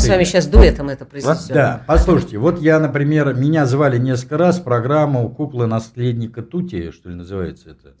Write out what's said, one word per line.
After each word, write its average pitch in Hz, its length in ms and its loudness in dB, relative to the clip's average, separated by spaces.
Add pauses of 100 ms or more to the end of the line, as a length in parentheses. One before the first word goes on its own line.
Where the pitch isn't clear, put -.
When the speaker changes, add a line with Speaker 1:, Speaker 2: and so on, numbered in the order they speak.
Speaker 1:
с - 20 4
Speaker 2:
пустыне. 190 140 4
Speaker 1:
вами 180 80 2
щас 180 220 2
дуэтом 156 440 6
это 135 160 -10
произнесем. 143 480 -4
Speaker 2:
Да, 127 320 0
послушайте, 147 520 2
вот 147 220 0
я, 156 180 4
например, 143 560 0
меня 143 320 0
звали 135 320 0
несколько 127 380 -4
раз 175 220 2
в - 60 -10
программу 127 640 0
«Куклы 123 360 -4
наследника 117 760 -6
Тути», 117 500 -8
что - 160 -20
ли, 87 60 -12
называется 87 560 -10
это. 71 300 -20